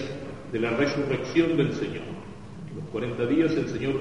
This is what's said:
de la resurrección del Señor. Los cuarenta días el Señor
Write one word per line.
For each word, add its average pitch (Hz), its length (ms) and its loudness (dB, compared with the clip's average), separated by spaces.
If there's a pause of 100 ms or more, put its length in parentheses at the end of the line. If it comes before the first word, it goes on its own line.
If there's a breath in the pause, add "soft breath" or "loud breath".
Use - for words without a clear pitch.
(520)
de 113 80 -2
la 117 120 2
resurrección 143 840 2
del 135 160 4
Señor. - 280 -4 (760)
Los - 160 -8
cuarenta 120 360 0
días 151 240 6
el 131 180 2
Señor 135 320 -2